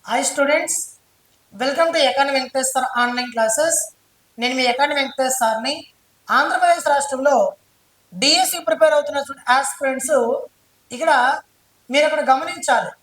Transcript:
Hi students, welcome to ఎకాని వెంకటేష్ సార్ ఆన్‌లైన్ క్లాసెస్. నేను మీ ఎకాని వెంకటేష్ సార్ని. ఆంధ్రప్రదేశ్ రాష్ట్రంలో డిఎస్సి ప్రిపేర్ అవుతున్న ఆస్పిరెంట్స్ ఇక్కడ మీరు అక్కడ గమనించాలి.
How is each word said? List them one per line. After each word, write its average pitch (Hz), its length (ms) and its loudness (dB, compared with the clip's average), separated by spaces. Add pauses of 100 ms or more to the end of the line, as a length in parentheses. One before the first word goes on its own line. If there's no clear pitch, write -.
(100)
Hi 254 100 0
students, 302 540 0 (800)
welcome 285 340 0
to 330 60 -2
ఎకాని 277 340 2
వెంకటేష్ 262 360 -2
సార్ 254 320 -2
ఆన్‌లైన్ 247 320 -2
క్లాసెస్. 226 640 0 (460)
నేను 254 160 -2
మీ 262 80 0
ఎకాని 269 320 0
వెంకటేష్ 262 380 -2
సార్ని. 247 520 -2 (440)
ఆంధ్రప్రదేశ్ 339 580 2
రాష్ట్రంలో 269 680 2 (600)
డిఎస్సి 330 460 0
ప్రిపేర్ 320 340 2
అవుతున్న 285 300 0 (260)
ఆస్పిరెంట్స్ 262 920 0 (500)
ఇక్కడ 269 500 2 (500)
మీరు 285 140 2
అక్కడ 302 240 0
గమనించాలి. 262 640 0 (120)